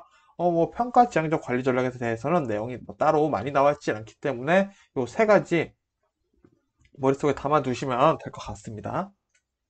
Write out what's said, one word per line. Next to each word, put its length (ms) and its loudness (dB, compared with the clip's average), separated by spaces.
어, 140 0
뭐 200 0
평가 380 2
지향적 320 0
관리 220 -4
전략에 280 0
대해서는 520 -2
내용이 420 -4
뭐 100 -14
따로 340 2
많이 220 -4
나와 220 4
있지 180 -4
않기 300 -10
때문에 480 0
요 100 -2
세 200 0
가지 480 2
머릿속에 420 0
담아두시면 840 0
될 120 -14
것 100 -16
같습니다. 720 -10